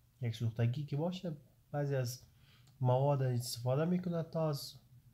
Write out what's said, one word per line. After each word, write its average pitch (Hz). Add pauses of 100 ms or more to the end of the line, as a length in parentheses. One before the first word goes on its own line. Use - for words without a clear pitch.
(220)
یک 117
سوختگی 120
که 143
باشه، 175 (400)
بعضی 143
از 127 (580)
مواد 131
استفاده 127
می‌کنه 175
تا 160
از 143 (400)